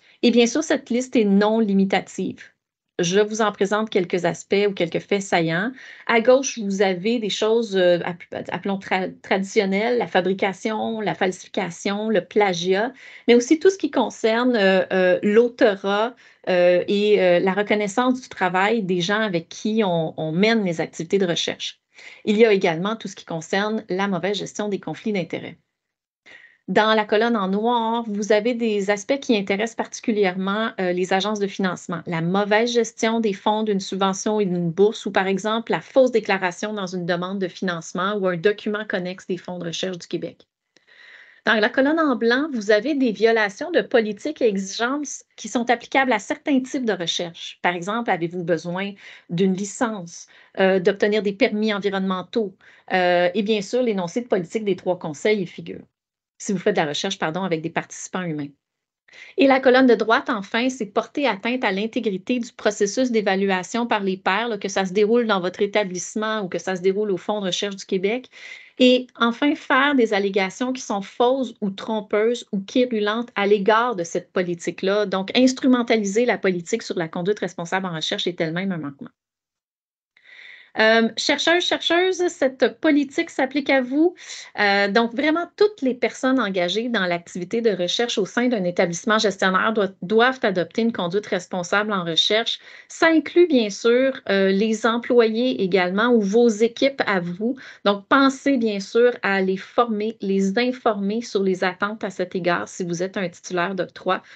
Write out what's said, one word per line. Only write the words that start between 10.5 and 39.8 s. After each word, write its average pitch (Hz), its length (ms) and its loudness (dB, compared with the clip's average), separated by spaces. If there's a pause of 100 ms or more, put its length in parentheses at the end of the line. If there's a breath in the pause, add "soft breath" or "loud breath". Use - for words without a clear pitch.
la 180 140 -2
falsification, 196 960 -4
le 196 140 2
plagiat, 190 720 0 (340 loud breath)
mais 233 60 8
aussi 247 240 6
tout 381 140 4
ce 381 80 -2
qui 302 100 -4
concerne, 233 640 0
euh, 190 380 4
euh, 185 300 4
l'autorat, 214 920 2 (340 soft breath)
euh, 180 380 4
et, 208 320 4
euh, 175 200 4
la 190 140 2
reconnaissance 208 680 0
du - 80 -18
travail 196 540 0
des 180 180 0
gens 202 200 0
avec 175 280 -2
qui 220 340 -2
on, 170 360 -2
on 156 120 -4
mène 208 320 2
les 175 160 -2
activités 165 380 -4
de 196 80 2
recherche. - 540 -4 (460 loud breath)
Il 208 120 2
y 233 80 8
a 214 80 6
également 190 420 0
tout 214 120 -12
ce - 80 -14
qui - 100 -20
concerne 202 640 -4
la 190 180 -2
mauvaise 190 300 -2
gestion 196 320 -6
des 190 100 -4
conflits - 340 -6
d'intérêts. 170 440 -6 (1120 loud breath)
Dans 220 240 4
la 214 100 2
colonne 220 320 2
en 190 140 0
noir, 226 580 0
vous 208 240 -2
avez 214 220 2
des 214 360 -2
aspects 208 300 -2
qui 254 160 0
intéressent 202 400 -2
particulièrement, 202 1040 -2
euh, 180 140 0
les 180 180 -2
agences 202 280 0
de 202 80 -2
financement. 180 600 -4
La 165 140 -4
mauvaise 202 500 2
gestion 226 480 0
des 220 140 0
fonds 214 300 -2
d'une 202 180 -2
subvention 196 580 -2
et 208 60 2
d'une 175 260 -2
bourse 202 340 2
ou, 208 60 -6
par 196 160 2
exemple, 214 460 -2
la 190 80 -2
fausse 254 300 4
déclaration 202 600 -2
dans 202 160 -6
une 180 180 -6
demande 180 340 -4
de 185 100 -4
financement 180 640 -6
ou 190 120 -2
un 175 100 -2
document 208 480 -2
connexe 185 420 -6
des 185 80 -4
fonds 180 240 -12
de 170 60 -10
recherche 180 320 -6